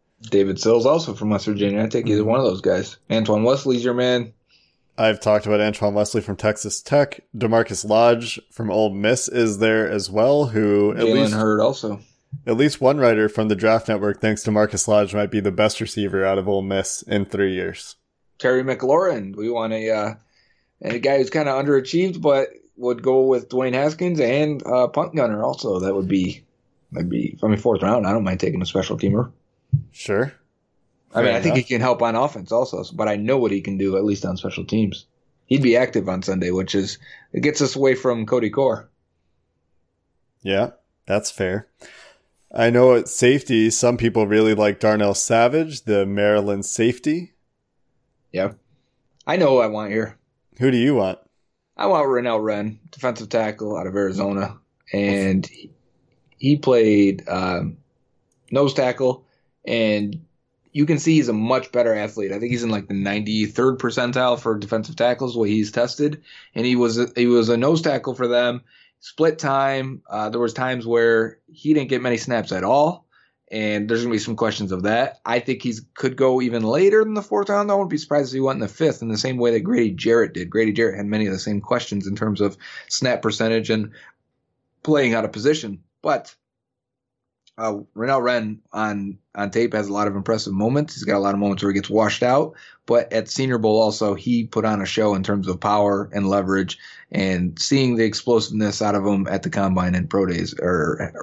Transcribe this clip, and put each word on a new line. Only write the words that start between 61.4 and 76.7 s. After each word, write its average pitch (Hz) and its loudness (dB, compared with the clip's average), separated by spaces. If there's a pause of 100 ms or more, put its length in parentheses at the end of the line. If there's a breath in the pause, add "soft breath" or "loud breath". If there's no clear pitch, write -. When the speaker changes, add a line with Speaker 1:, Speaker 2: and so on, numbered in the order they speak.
Speaker 1:
better 117 2
athlete. 104 -4
I 101 -6
think 120 -4
he's 120 -4
in, 117 -2
like, 101 -4
the 101 -8
ninety-third 107 0
percentile 123 0
for 110 -2
defensive 107 -6
tackles, 123 0
the 117 -4
way 104 0
he's 104 0
tested. 147 -2 (340 loud breath)
And 117 -2
he 123 2
was 117 2
a, 123 0
he 120 2
was 120 4
a 117 2
nose 156 2
tackle 139 -2
for 127 -2
them, 123 0 (380 soft breath)
split 160 -2
time. 135 -2
Uh, 107 -6
there 120 -4
was 113 0
times 127 -4
where 117 2 (120)
he 151 0
didn't 139 0
get 127 0
many 123 0
snaps 110 -2
at 92 -4
all, 143 2 (460)
and 107 -4
there's 117 0
gonna 120 -2
be 107 2
some 104 -6
questions 107 -4
of 92 -6
that. 113 0
I 123 -2
think 127 -6
he's 113 -6 (120)
could 127 -4
go 131 2
even 117 -2
later 190 4